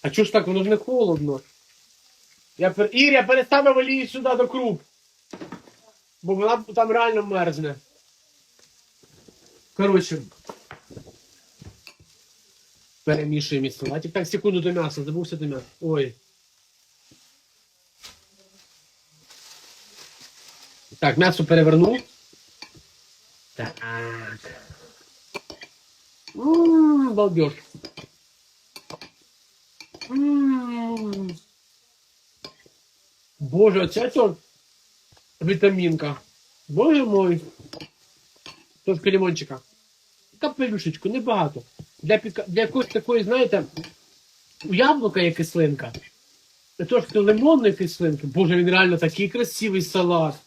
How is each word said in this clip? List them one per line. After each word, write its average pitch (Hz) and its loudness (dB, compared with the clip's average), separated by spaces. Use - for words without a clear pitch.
А - -4
чого 214 2
ж - -8
так? 190 2
Воно 190 -2
ж 202 -2
не 214 2
холодно. 165 -2
Я 180 2
пер-, 202 -2
Іря, 262 4
переставив 262 4
олію 262 -2
сюди 254 -2
до 247 2
круп. 247 -4
Бо 185 -2
вона 220 0
там 220 -2
реально 226 0
мерзне. 165 -4
Коротше. 185 0
Перемішуємо 151 -2
із - -10
салатик. 151 -8
Так, 180 -4
секунду 190 -2
до 175 -2
м'яса. 151 -6
Забувся 160 -8
до 151 -8
м'яса. 135 -10
Ой. 147 -4
Так, 139 0
м'ясо 175 2
переверну. 165 6
Так. 117 -12
М, 302 4
балдеж. 170 2
М. 233 -2
Боже, 180 4
оце 214 -2
то... 220 2
Вітамінка. 165 0
Боже 269 2
мой. 190 0
Трошки 190 0
лимончика. 180 -2
Капелюшечку, 214 -4
небагато. 208 -2
Для 208 2
піка-, 208 -6
для 190 -2
якоїсь 233 -2
такої, 226 0
знаєте, 226 0
у 180 -4
яблука 233 2
є 170 2
кислинка. 151 -2
Для 175 -6
трошки 247 0
лимонної 214 4
кислинки. 160 -4
Боже, 170 2
він 175 2
реально 185 2
такий 170 -2
красивий 220 -4
салат. 170 0